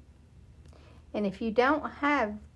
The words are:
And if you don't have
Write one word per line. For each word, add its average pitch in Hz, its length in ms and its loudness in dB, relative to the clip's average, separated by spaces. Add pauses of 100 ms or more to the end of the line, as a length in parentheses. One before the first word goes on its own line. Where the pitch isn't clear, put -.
(1120)
And 208 120 0
if 190 160 -4
you 226 100 -2
don't 247 380 2
have 262 440 0 (220)